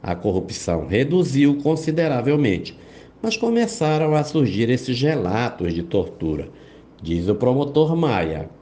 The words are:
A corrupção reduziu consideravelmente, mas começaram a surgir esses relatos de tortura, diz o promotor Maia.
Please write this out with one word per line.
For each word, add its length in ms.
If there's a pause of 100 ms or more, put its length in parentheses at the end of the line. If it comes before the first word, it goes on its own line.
A 120
corrupção 720
reduziu 680
consideravelmente, 1160 (480)
mas 140
começaram 760
a 100
surgir 460
esses 300
relatos 760
de 80
tortura, 680 (540)
diz 260
o 60
promotor 640
Maia. 520 (140)